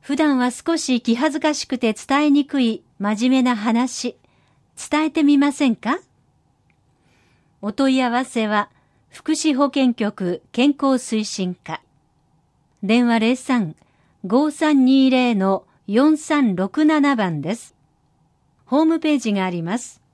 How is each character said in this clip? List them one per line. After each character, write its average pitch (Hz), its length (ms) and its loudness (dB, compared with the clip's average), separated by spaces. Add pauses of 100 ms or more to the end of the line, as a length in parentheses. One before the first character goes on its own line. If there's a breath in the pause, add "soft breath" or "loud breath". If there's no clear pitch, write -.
普 285 120 -6
段 294 220 2
は 247 140 0
少 330 260 -4
し 254 240 -2
気 226 160 0
恥 285 160 0
ず 302 80 -4
か 302 140 0
し - 100 -8
く 247 140 -6
て 220 160 -2
伝 294 320 -2
え 302 40 4
に 285 140 4
く 277 160 -4
い 226 220 -2 (160)
真 202 200 -4 (120)
面 262 120 2
目 - 0 -
な 247 140 0
話、 233 580 -2 (760)
伝 311 160 0
え 302 40 -2
て 320 120 -2
み 285 160 4
ま 285 140 2
せ 277 160 0
ん 226 60 0
か？ 254 240 -4 (1600)
お 202 100 -6
問 269 240 0
い 262 60 2
合 247 80 0
わ 247 160 -2
せ 220 200 -4
は、 208 220 -2 (400)
福 - 240 -6
祉 302 240 0
保 277 140 2
健 262 240 2
局 190 480 -4 (100)
健 277 200 2
康 269 300 0
推 214 220 -4
進 180 300 -6
課。 - 260 -12 (1000)
電 233 240 2
話 233 140 2
零 233 160 2
三 220 380 -2 (500)
五 269 260 0
三 294 340 2
二 262 240 4
零 254 260 2
の 190 300 0 (220)
四 285 320 2
三 277 380 0
六 196 280 -2
七 294 320 2
番 175 240 -2
で 165 140 -4
す。 - 200 -16 (920)
ホ 294 160 2
ー - 20 2
ム 320 160 2
ペ 302 140 0
ー 277 40 0
ジ 226 140 -2
が 190 120 0
あ 185 60 -2
り 175 120 -6
ま 185 160 -4
す。 - 240 -14 (120)